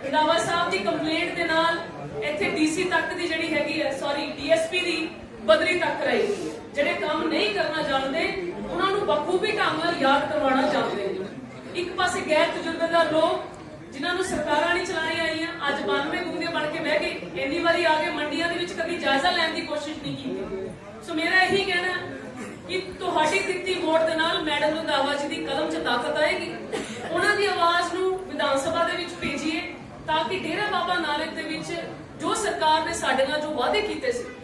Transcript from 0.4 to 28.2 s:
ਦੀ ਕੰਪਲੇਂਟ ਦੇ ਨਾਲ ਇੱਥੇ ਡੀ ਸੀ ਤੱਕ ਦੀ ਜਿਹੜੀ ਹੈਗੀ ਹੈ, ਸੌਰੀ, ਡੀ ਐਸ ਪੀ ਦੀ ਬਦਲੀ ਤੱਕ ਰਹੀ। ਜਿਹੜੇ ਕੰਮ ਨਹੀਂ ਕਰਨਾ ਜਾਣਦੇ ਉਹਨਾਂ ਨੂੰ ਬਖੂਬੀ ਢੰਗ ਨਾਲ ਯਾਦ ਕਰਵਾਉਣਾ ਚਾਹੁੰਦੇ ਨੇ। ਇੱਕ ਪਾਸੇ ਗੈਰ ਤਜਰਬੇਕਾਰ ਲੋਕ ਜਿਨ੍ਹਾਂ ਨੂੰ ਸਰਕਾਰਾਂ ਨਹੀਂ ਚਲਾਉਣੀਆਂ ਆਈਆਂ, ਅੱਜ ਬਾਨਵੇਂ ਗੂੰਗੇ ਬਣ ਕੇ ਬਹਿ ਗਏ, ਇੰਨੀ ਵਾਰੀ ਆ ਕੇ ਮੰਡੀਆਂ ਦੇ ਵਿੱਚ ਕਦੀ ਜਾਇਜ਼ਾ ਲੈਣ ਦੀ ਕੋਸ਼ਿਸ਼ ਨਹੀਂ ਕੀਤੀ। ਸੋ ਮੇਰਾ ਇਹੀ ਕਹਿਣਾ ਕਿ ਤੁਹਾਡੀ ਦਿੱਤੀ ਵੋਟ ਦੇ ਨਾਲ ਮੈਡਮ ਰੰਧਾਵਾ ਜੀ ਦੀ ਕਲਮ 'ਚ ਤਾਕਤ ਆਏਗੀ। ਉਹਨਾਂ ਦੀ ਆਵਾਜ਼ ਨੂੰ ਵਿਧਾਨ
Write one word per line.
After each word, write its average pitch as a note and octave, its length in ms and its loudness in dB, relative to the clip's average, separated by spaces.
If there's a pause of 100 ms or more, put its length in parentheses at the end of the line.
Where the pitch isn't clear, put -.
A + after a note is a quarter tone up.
ਦੀ F#4+ 80 0
ਕੰਪਲੇਂਟ D#4+ 560 0
ਦੇ E4+ 80 -2
ਨਾਲ E4 360 2 (440)
ਇੱਥੇ - 260 -2
ਡੀ D#4 180 2
ਸੀ F4+ 180 0
ਤੱਕ E4 280 0
ਦੀ F4 140 -2
ਜਿਹੜੀ D#4+ 260 -2
ਹੈਗੀ D4+ 280 0
ਹੈ, C4+ 180 0
ਸੌਰੀ, C#4+ 320 -2
ਡੀ C#4+ 200 -6
ਐਸ D#4+ 200 4
ਪੀ F4+ 80 2
ਦੀ E4 300 0 (360)
ਬਦਲੀ D#4+ 340 4
ਤੱਕ D#4 260 0
ਰਹੀ। G3 460 0 (220)
ਜਿਹੜੇ - 200 2
ਕੰਮ D#4 340 -2
ਨਹੀਂ G#4 280 2
ਕਰਨਾ D#4 260 0
ਜਾਣਦੇ C#4 460 0 (420)
ਉਹਨਾਂ F#4 220 2
ਨੂੰ G4 160 0
ਬਖੂਬੀ E4+ 440 2
ਢੰਗ D#4+ 320 0
ਨਾਲ E4+ 180 0
ਯਾਦ D4 300 4
ਕਰਵਾਉਣਾ C#4 360 4
ਚਾਹੁੰਦੇ A3 420 0
ਨੇ। F#3+ 160 -4 (500)
ਇੱਕ F4 220 -4
ਪਾਸੇ F#4 320 0
ਗੈਰ D#4+ 200 6
ਤਜਰਬੇਕਾਰ E4 640 2
ਲੋਕ - 800 -2
ਜਿਨ੍ਹਾਂ D#4 220 -4
ਨੂੰ F#4 100 0
ਸਰਕਾਰਾਂ D#4+ 500 2
ਨਹੀਂ F4+ 120 0
ਚਲਾਉਣੀਆਂ E4 380 -2
ਆਈਆਂ, D#4+ 240 -2 (200)
ਅੱਜ C#4 140 0
ਬਾਨਵੇਂ E4 400 0
ਗੂੰਗੇ E4 260 -4
ਬਣ D#4 240 -2
ਕੇ D#4+ 80 -6
ਬਹਿ D4+ 200 2
ਗਏ, - 440 -4
ਇੰਨੀ D4 160 -2
ਵਾਰੀ E4+ 260 2
ਆ D#4 100 6
ਕੇ D#4 140 0
ਮੰਡੀਆਂ D4+ 400 -2
ਦੇ E4+ 80 -2
ਵਿੱਚ F4 160 -4
ਕਦੀ E4+ 240 -4
ਜਾਇਜ਼ਾ C#4 340 2
ਲੈਣ E4 220 2
ਦੀ D#4+ 80 -2
ਕੋਸ਼ਿਸ਼ D4 360 -6
ਨਹੀਂ C#3 200 -6
ਕੀਤੀ। - 520 -6 (380)
ਸੋ E4+ 60 -6
ਮੇਰਾ E4+ 280 4
ਇਹੀ F#4+ 220 4
ਕਹਿਣਾ F4+ 300 0 (720)
ਕਿ F#4 120 -4 (200)
ਤੁਹਾਡੀ E4 480 2
ਦਿੱਤੀ F4+ 280 0
ਵੋਟ D#4+ 260 4
ਦੇ D#4+ 140 2
ਨਾਲ E4 280 2
ਮੈਡਮ D4+ 340 2
ਰੰਧਾਵਾ D4 360 2
ਜੀ C#4+ 140 -2
ਦੀ - 180 -4
ਕਲਮ - 240 -2
'ਚ - 160 -2
ਤਾਕਤ A#3+ 320 0
ਆਏਗੀ। E4+ 340 2 (600)
ਉਹਨਾਂ F4+ 240 4
ਦੀ G4+ 120 2
ਆਵਾਜ਼ F4 460 4
ਨੂੰ F#4 260 0
ਵਿਧਾਨ C#4 400 0